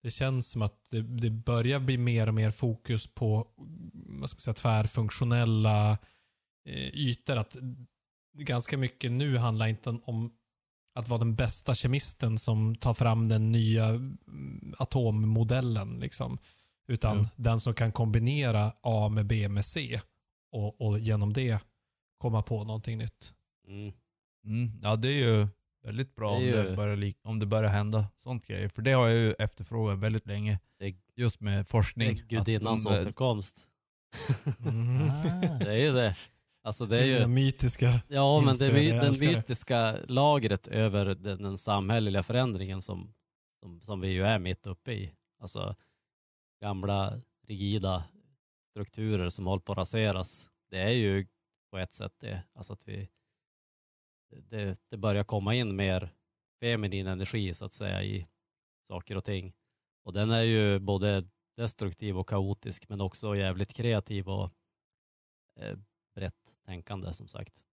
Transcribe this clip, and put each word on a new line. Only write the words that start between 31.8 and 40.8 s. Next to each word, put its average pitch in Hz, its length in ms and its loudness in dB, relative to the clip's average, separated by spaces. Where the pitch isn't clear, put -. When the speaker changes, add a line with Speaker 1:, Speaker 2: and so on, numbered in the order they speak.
Speaker 3:
det 101 60 -6
är - 60 -16
gudinnans 110 600 0
Speaker 2:
Att 104 80 2
de 101 60 2
Speaker 3:
återkomst. 104 680 -2
Speaker 1:
Mm. 123 420 0
Speaker 2:
Ah. 156 500 0
Speaker 3:
<laughs> 104 60 0
Det 101 80 -2
är 107 60 2
ju 143 140 4
det. 117 240 4
Alltså, 113 220 -6
det 113 140 4
är 127 40 6
ju 135 80 4
Speaker 1:
Det 120 100 4
är 120 40 4
mytiska 127 840 4
Speaker 3:
Ja, 139 320 6
men 135 180 6
det 135 80 4
är 135 60 6
my-, 135 80 8
Speaker 1:
inspelare, 147 160 4
jag 120 80 4
Speaker 3:
den 143 60 6
Speaker 1:
älskar 139 200 4
det. - 60 4
Speaker 3:
mytiska 113 600 0
lagret 127 580 2
över 104 380 2